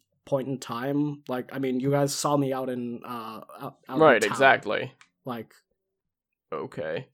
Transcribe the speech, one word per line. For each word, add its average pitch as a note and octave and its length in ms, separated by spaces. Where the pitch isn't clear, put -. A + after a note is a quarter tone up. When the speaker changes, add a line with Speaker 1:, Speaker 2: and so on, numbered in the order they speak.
Speaker 1:
point C3+ 220
in C3+ 120
time. C#3+ 680
Like, B2+ 260
I C#3 60
mean, C3 220
you C#3 100
guys C#3+ 220
saw D3 240
me C3+ 160
out C3 160
in, A#2+ 340
uh, A2 380
out, C3+ 180
out B2+ 60
in C#3+ 40
Speaker 2:
Right, C#3 220
Speaker 1:
town. G#2 100
Speaker 2:
exactly. B2+ 640
Speaker 1:
Like, A#2 260
Speaker 2:
Okay. E2 600